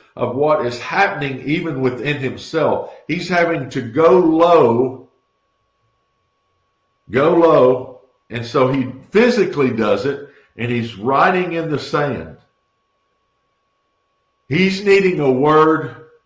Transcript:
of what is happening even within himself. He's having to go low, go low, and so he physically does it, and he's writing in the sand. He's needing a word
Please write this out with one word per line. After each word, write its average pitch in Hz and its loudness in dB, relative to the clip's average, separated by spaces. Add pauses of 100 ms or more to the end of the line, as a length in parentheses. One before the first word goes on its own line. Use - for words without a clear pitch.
(160)
of 120 -4
what 151 0
is 120 -8
happening 147 -4
even 151 -4
within 131 -2
himself. 131 -4 (160)
He's 170 -6
having 165 -2
to 139 -6
go 160 4
low, 160 2 (2000)
go 147 2
low, 147 4 (280)
and 117 -10
so 131 0
he 135 -2 (220)
physically 202 2
does 107 0
it, 139 -6 (260)
and 120 -6
he's 113 -6
writing 165 0
in 160 -6
the 143 -4
sand. 139 -6 (2000)
He's 190 0
needing 190 2
a 139 2
word 151 2 (140)